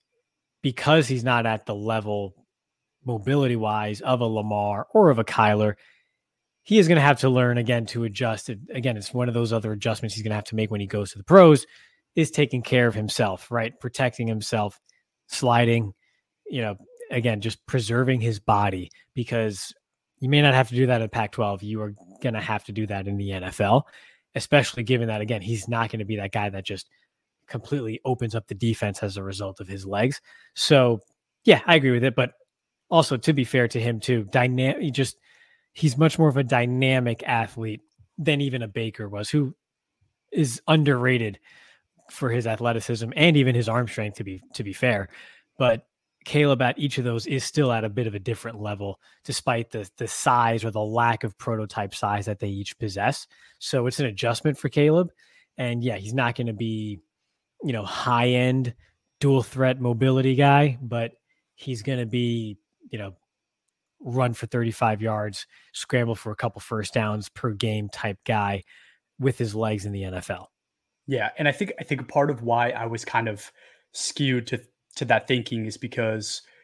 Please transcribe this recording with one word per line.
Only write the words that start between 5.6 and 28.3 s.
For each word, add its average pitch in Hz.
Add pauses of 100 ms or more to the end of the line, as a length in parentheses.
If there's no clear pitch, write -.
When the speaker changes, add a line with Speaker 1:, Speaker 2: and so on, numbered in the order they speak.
Speaker 1:
he 214
is 180
gonna 165
have 139
to 131
learn 123
again 117
to 117
adjust. 110
It, 107 (120)
again, 123
it's 101
one 123
of 117
those 117
other 110
adjustments 107
he's 110
gonna 107
have 104
to 110
make 107
when 104
he 101
goes 104
to -
the 98
pros, 165 (500)
is 160
taking 135
care 123
of 113
himself, 104
right? 117
Protecting 123
himself, 107 (480)
sliding, 117 (520)
you 143
know, 104 (340)
again, 113
just 110
preserving 123
his 113
body, 101 (240)
because 113 (460)
you 131
may 147
not 143
have 127
to 123
do 127
that 123
in 110
Pac-twelve. 104
You 107
are 104 (260)
gonna 110
have 107
to 107
do 107
that 98
in 101
the 98
N 92
F 92
L, 107 (480)
especially 120
given 117
that, 107
again, 110
he's 104
not 117
gonna 107
be 107
that 98
guy 104
that 95
just - (600)
completely 117
opens 120